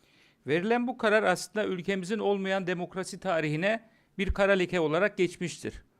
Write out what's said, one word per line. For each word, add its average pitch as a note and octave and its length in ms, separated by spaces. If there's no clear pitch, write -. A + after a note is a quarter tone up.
Verilen A3 400
bu B3+ 100
karar G#3+ 260
aslında G3 420
ülkemizin F#3+ 540
olmayan G3 480
demokrasi F3+ 520
tarihine E3+ 680
bir F#3+ 160
kara G3 180
leke F3+ 280
olarak E3+ 380
geçmiştir. - 680